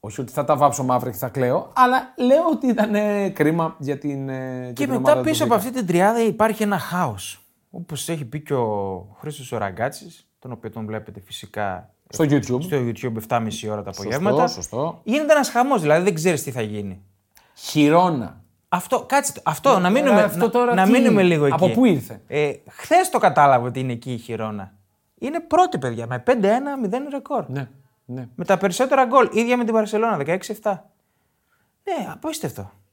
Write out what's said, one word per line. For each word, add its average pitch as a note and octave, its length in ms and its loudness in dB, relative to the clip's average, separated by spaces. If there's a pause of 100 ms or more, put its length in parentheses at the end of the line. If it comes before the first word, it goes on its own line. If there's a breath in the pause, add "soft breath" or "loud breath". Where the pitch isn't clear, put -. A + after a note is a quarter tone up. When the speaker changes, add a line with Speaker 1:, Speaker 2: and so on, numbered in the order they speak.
Speaker 1:
Όχι G#2+ 200 -12
ότι A#2+ 120 -8
θα D3 120 -2
τα D3 120 2
βάψω C#3 280 2
μαύρα B2+ 260 0
και G#2+ 60 -10
θα C3 120 -6
κλαίω, B2+ 460 -2
αλλά B3+ 420 2
λέω C#4+ 360 4
ότι B3+ 140 -2
ήταν, G#3+ 280 2
ε, G3+ 340 0
κρίμα D#3+ 500 0
για C#3 200 -6
την, C#3 300 -6
ε, C3 340 -8
για B2 100 -10
Speaker 2:
Και - 0 -
Speaker 1:
την C#4 160 -4
Speaker 2:
μετά C4 80 -2
Speaker 1:
ομάδα C4+ 200 2
του B3+ 120 -2
Speaker 2:
πίσω D#4 160 0
από A#3 100 2
Speaker 1:
Βίκα. G3+ 120 0
Speaker 2:
αυτή B3+ 120 -6
την G#3+ 80 -4
τριάδα G3 380 2
υπάρχει A3 380 0
ένα G3+ 160 0
χάος. D3 680 -6 (240)
Όπως E3 380 -10
έχει D#3 160 -6
πει C3 160 -10
και D3 140 -6
ο G2+ 520 -2 (140)
Χρήστος C#3 320 -12
ο A#2+ 60 -6
Ραγκάτσης, A2 720 -8 (100)
τον B2 140 -16
οποίο A2 180 -12
τον A2 160 -10
βλέπετε G#2+ 380 -10
φυσικά G2 680 -10 (180)
Speaker 1:
Στο - 160 0
YouTube. C3+ 380 0
Speaker 2:
στο E3 140 -4 (100)
YouTube A#2 300 -6
εφτάμιση A2 520 -4
ώρα G#2 140 -6
τα G2 100 -12
Speaker 1:
Σωστό, G2 160 -10
Speaker 2:
απογεύματα. D#3 380 2
Speaker 1:
σωστό. - 580 -8
Speaker 2:
Γίνεται D4 280 2
ένας C#4+ 180 4
χαμός, B3 300 2
δηλαδή D#3 240 4
δεν G3 100 2
ξέρεις D#3 280 0
τι C#3 80 -8
θα B2 120 -6
γίνει. G#2 400 -8 (540 soft breath)
Speaker 1:
Χιρόνα. D3+ 840 2 (280)
Speaker 2:
Αυτό, A3+ 400 -2
κάτσε, C#4 240 0 (120)
αυτό, G3+ 300 2
Speaker 1:
Ναι, F#3+ 40 4
Speaker 2:
να F3+ 120 2
μείνουμε, C4+ 220 4
Speaker 1:
αλλά G#3 120 6
αυτό E3+ 200 -2
Speaker 2:
να, A3+ 60 2
Speaker 1:
τώρα A#3+ 240 2
Speaker 2:
να F#3+ 100 4
Speaker 1:
τι G3+ 60 6
Speaker 2:
μείνουμε A#3+ 200 6 (120)
Speaker 1:
είναι; - 0 - (120)
Speaker 2:
λίγο D3 200 2
Speaker 1:
Από D#3+ 120 2
Speaker 2:
εκεί. A3+ 80 2
Speaker 1:
πού B3 100 4
ήρθε; C3+ 420 0
Speaker 2:
Ε, C#3+ 260 -2 (180)
χθες F4 400 2
το - 80 0
κατάλαβα C#3 480 6
ότι B2+ 140 -4
είναι B2+ 120 -4
εκεί A#2+ 200 -8
η A#2+ 60 -4
Χιρόνα. G#2+ 540 -8 (460)
Είναι D#4+ 220 -6
πρώτη, E4+ 380 2
παιδιά, A#2 280 -4
με B2 120 -6
πέντε A3 360 2
ένα C#4 240 -4
μηδέν A#3+ 320 -4
ρεκόρ. C4+ 380 -6
Speaker 1:
Ναι, C3+ 200 -6 (360)
ναι. B2 300 -12
Speaker 2:
Με F3 100 -8
τα F#3+ 140 2
περισσότερα B3+ 460 2
γκολ, A#3+ 280 4
ίδια A#3 240 2
με A#3+ 80 -2
την A3 100 -2
Μπαρσελόνα, A3 420 0
δεκαέξι E3 360 -4
εφτά. G#3 380 -6 (960)
Ναι, D#4 280 -6
απίστευτο. G3+ 580 -10 (220)